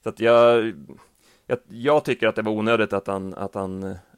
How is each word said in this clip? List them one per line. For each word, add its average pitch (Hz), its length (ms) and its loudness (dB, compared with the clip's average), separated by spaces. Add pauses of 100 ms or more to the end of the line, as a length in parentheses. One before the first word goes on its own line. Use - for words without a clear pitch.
Så - 60 -8
att - 120 -12
jag, 117 520 4 (720)
jag, 123 120 -4 (100)
jag 143 360 0
tycker 117 240 -2
att 107 80 -2
det 110 60 -4
var 107 100 -2
onödigt 107 400 0
att 98 140 -4
han, 95 280 -6
att 98 200 -10
han, 95 300 -8 (340)